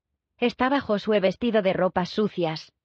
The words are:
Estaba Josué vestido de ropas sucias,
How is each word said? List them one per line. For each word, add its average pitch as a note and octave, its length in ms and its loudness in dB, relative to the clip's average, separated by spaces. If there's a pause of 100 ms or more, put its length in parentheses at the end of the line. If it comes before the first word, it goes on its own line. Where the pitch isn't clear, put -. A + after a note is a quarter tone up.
(360)
Estaba B3+ 440 0
Josué G#3+ 380 0
vestido G3+ 440 0
de F#3 100 2
ropas F3+ 380 0
sucias, E3+ 600 -4 (120)